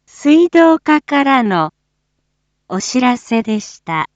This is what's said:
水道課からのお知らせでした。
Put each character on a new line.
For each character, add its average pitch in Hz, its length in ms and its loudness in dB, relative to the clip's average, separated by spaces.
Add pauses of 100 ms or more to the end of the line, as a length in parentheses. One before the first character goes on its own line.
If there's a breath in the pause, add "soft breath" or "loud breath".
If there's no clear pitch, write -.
水 320 420 2
道 330 300 4
課 302 240 0
か 277 220 -2
ら 269 180 2
の 175 320 -2 (960)
お 185 120 -6
知 254 220 -4
ら 247 160 0
せ 226 240 -4
で 214 180 -6
し - 220 -20
た。 160 340 -8